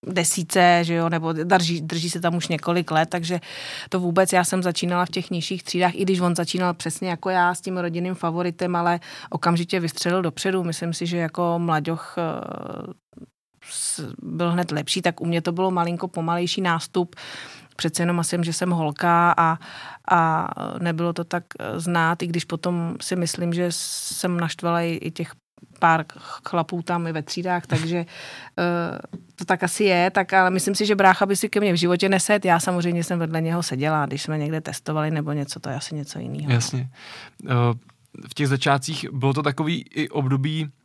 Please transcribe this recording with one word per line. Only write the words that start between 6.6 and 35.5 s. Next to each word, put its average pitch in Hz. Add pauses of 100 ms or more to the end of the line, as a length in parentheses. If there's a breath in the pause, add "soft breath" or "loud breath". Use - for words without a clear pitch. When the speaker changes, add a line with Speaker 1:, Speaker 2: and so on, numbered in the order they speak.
Speaker 1:
přesně 175
jako 170
já 180
s 175
tím 185
rodinným 175
favoritem, 175
ale 175 (300 loud breath)
okamžitě 170
vystřelil 175
dopředu. 185
Myslím 170
si, 170
že 175
jako 170
mlaďoch, 165
eh, - (760)
s-, -
byl 170
hned 175
lepší, 147
tak 170
u 170
mě 170
to 175
bylo 185
malinko 175
pomalejší 175
nástup, 175 (600 loud breath)
přece 165
jenom 175
asi, 170
že 165
jsem 180
holka 170
a, 160 (520 loud breath)
a 165 (300)
nebylo 170
to 170
tak, 175 (140)
eh, -
znát, 165
i 175
když 170
potom 170
si -
myslím, 175
že 175
jsem -
naštvala 170
i, 170
i -
těch 165 (460)
pár 160 (140)
ch-, -
chlapů 170
tam 170
i 165
ve 156
třídách, 175
takže, 165 (600 loud breath)
eh, 175 (360)
to 180
tak 180
asi 190
je, 185
tak, 185
ale 185
myslím 190
si, 208
že 208
brácha 190
by 196
si 214
ke 208
mně 202
v 175
životě 175
nesedl. 196
Já 170
samozřejmě 175
jsem 175
vedle 160
něho 165
seděla, 147
když 139
jsme 156
někde 156
testovali 151
nebo 151
něco, 147